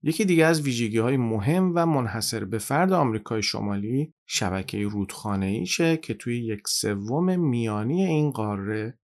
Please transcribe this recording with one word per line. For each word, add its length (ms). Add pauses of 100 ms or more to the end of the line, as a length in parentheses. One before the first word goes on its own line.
یکی 220
دیگه 200
از 160
ویژگی‌های 560
مهم 580
و 100
منحصر 600
به 120
فرد 360
آمریکای 500
شمالی 680 (140)
شبکهٔ 600
رودخانه‌ایشه 1080
که 160
توی 320
یک 220
سوم 720
میانی 680
این 260
قاره 760